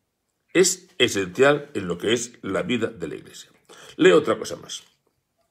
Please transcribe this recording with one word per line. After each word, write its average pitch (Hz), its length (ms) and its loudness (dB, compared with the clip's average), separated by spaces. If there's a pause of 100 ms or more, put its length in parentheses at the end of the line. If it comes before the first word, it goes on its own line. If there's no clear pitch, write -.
(520)
Es - 360 0 (100)
esencial 120 760 2
en 98 160 -6
lo 87 80 -6
que 107 160 -4
es 123 200 -4 (100)
la 92 200 -4
vida 110 260 -4
de 82 200 -12
la 64 60 -12
Iglesia. - 360 -20 (460)
Leo 170 220 6
otra 110 180 0
cosa - 200 -10
más. - 260 -16 (680)